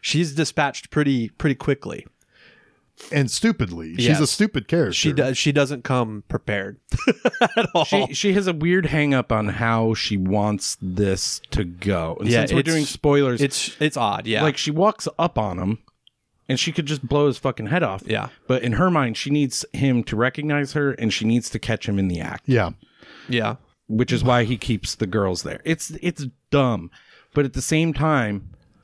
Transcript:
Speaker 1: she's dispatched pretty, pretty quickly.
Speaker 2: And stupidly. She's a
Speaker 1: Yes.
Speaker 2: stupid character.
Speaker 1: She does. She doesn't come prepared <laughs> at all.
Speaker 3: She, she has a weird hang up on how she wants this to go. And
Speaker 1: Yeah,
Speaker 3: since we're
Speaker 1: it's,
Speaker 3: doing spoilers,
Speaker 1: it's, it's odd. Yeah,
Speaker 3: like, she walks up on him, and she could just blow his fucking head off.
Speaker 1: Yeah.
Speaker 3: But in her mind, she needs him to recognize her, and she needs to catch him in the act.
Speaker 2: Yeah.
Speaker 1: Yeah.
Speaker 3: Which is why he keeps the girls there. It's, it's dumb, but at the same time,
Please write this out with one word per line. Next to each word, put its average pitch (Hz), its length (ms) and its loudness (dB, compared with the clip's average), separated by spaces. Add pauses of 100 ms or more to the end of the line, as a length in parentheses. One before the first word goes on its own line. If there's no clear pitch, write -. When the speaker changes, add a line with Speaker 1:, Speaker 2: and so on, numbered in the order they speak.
Speaker 1:
she's 151 320 0
dispatched 147 560 -2
pretty, 135 400 0
pretty 143 260 -2
quickly. - 520 -4 (1040)
Speaker 2:
And 135 200 2
stupidly. 87 640 -2
She's 127 220 4
a 147 40 4
Speaker 1:
Yes. 143 100 2
Speaker 2:
stupid 208 360 0
character. 147 260 2
Speaker 1:
She 156 200 2
does. 135 220 0
She - 160 0
doesn't 139 320 0
come 113 440 -2
prepared 101 500 -4 (400)
<laughs> - 400 0
at 220 160 2
all. 160 120 4
Speaker 3:
She, 196 280 0
she 196 200 0
has 196 140 2
a 175 60 0
weird 170 340 2
hang 147 280 2
up 127 160 0
on 107 160 0
how 113 480 2
she - 220 -2
wants 101 640 0
this 95 600 -2 (100)
to 107 120 0
go. 87 560 -2
And 104 100 0
Speaker 1:
Yeah, 117 120 4
Speaker 3:
since - 120 0
we're 135 60 4
Speaker 1:
it's, 139 100 2
Speaker 3:
doing 156 160 2
spoilers, 139 560 2
Speaker 1:
it's, - 400 -2
it's 151 160 0
odd. 104 300 -2
Yeah, 110 160 0
Speaker 3:
like, 151 140 2
she - 120 -4
walks 185 380 0 (100)
up 165 220 0
on 92 180 -2
him, 95 220 -2 (680)
and 131 120 -2
she 165 120 -2
could 160 140 -2
just 139 220 -6
blow 143 200 2
his 131 120 0
fucking 120 280 -4
head 170 140 0
off. 101 240 -4
Speaker 1:
Yeah. 107 240 -4 (180)
Speaker 3:
But 127 140 2
in 117 120 0
her 180 180 4
mind, 131 260 2
she 139 140 -4
needs 147 420 0
him 127 320 2
to - 100 -6
recognize 143 580 0
her, 143 200 0
and 113 180 -2
she 107 140 -2
needs 113 260 2
to 113 80 -4
catch - 300 -4
him 101 80 0
in 95 100 2
the 87 140 -2
act. - 260 -8
Speaker 2:
Yeah. 113 240 2 (560)
Speaker 1:
Yeah. 113 280 -2 (320)
Speaker 3:
Which 113 260 0
is 160 100 0
why 120 200 4
he 113 140 -2
keeps - 360 -4
the 107 140 -4
girls 95 340 0
there. - 240 -8
It's, 160 240 -4 (140)
it's 156 240 -4 (240)
dumb, 117 400 2 (420)
but 143 120 2
at 127 80 -6
the 135 100 -6
same 160 300 2
time, 127 580 -2 (320)